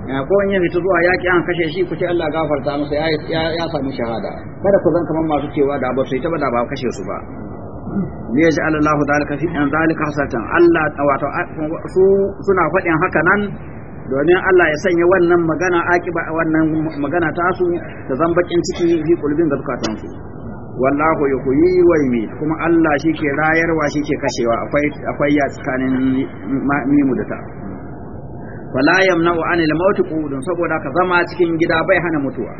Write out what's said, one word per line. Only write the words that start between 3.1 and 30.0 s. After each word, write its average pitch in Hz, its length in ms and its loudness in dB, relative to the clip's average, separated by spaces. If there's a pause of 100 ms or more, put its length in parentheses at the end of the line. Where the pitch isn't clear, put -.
ya, 160 260 -2
ya 165 160 -4
samu 143 260 -4
shahada." 113 400 -4 (240)
Kada 196 240 2
ku - 100 2
zan 165 160 2
kamar 160 200 -2
masu 147 240 0
cewa 143 260 2
da 127 120 -2
ba 127 160 0
su 127 100 -4
hita 131 140 -2
ba, 165 80 -2
da 147 120 -2
ba 120 160 0
kashe 127 280 -4
su 98 120 -8
ba. 90 140 -6 (1080)
ليجعل 156 500 2
الله 151 280 2
ذلك 143 280 0
في، 147 160 -4
ذلك 156 500 0
حسرة. 147 380 -2 (120)
Allah, 170 380 4 (120)
wato, 143 300 0
a-, 170 200 -4 (360)
su 180 200 2 (340)
suna 190 280 2
faɗin 175 280 0
haka 160 300 2
nan 202 180 4 (600)
domin 151 380 2
Allah 180 280 4
ya 151 100 0
sanya 170 300 2
wannan 175 340 4
magana, 170 440 0
akiba, 175 400 0
wannan 160 400 0 (280)
magana 143 360 -2
tasu 180 360 0 (360)
ta - 120 -6
zan 165 180 2
bakin 170 300 2
ciki 170 380 0
fi 151 140 0
qulubin, 151 340 0
ga 139 80 0
zukatansu. 117 520 -6 (680)
Wallahu 147 520 2
yuhyi 139 520 2
wa 175 200 6
yumiit, 120 360 0
kuma 156 240 -4
Allah 160 380 2
shi 156 160 0
ke 151 160 -2
rayarwa, 156 600 2
shi 147 120 -2
ke 147 160 0
kashewa. 120 420 0
Akwai, 143 300 0 (160)
akwai 147 280 0
ya 147 160 4
tsakanin 131 480 -2 (640)
ma-, 135 280 0
mimu 139 300 4
da 104 100 -2
ta. - 140 -8 (1300)
Fala 143 360 2
yamna'u 170 400 2
anil 160 320 2
mauti 175 300 2